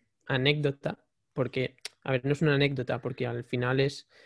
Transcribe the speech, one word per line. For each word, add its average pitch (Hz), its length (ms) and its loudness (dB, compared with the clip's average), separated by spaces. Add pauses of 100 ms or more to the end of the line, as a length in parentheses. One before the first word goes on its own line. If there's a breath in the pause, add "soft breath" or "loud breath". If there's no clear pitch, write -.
(260)
anécdota, 139 760 0 (300)
porque, 127 420 -2 (280)
a 135 80 -4
ver, 127 140 0
no 139 80 2
es - 80 -2
una 147 140 4
anécdota, 135 460 0
porque 127 260 -4
al 120 160 -6
final 127 360 0
es 139 280 -2 (180 soft breath)